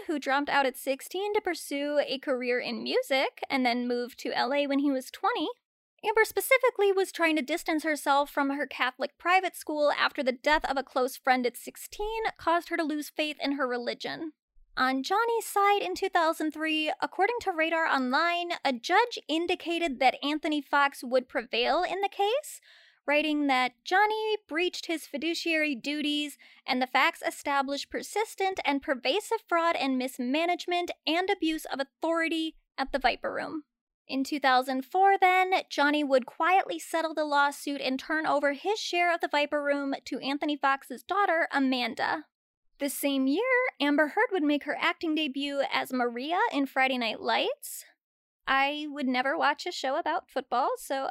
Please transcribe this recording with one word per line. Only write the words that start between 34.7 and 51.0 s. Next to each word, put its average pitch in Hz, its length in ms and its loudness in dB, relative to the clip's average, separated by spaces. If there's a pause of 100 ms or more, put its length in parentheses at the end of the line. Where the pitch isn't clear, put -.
four, 392 340 4
then, 370 320 4 (180)
Johnny 294 340 2
would 262 220 2
quietly 349 540 2
settle 320 340 -2
the 311 120 0
lawsuit 285 560 0
and 262 180 -2
turn 311 260 -2
over 285 280 2
his 381 260 -2
share 349 340 2
of 339 60 0
the 339 100 -2
Viper 294 320 0
Room 285 340 -2 (100)
to 277 140 -6
Anthony 294 360 -2
Fox's 269 480 -2
daughter, 349 480 2
Amanda. 269 720 0 (560)
The 277 100 -2
same 269 380 0
year, 320 160 2 (360)
Amber 294 280 4
Heard 427 240 2
would 370 100 0
make 294 220 2
her 294 180 -4
acting 330 320 0
debut 285 480 -2 (100)
as 262 220 -2
Maria 254 460 -2 (120)
in 277 140 0
Friday 262 320 0
Night 226 240 -4
Lights. 277 640 -4 (640)
I 285 420 0
would 277 180 -4
never 262 300 0
watch 294 300 0
a 359 40 -4
show 285 280 -2
about 330 320 -4
football, 269 460 -2
so 269 340 -6